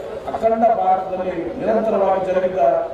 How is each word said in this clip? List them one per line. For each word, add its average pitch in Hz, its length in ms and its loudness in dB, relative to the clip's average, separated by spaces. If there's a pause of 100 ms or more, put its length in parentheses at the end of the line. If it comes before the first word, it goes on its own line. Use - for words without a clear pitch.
(280)
ಅಖಂಡ 226 360 0 (160)
ಭಾರತದಲ್ಲಿ 185 540 0 (240)
ನಿರಂತರವಾಗಿ 196 680 2
ಜರುಗಿದ 185 360 0 (320)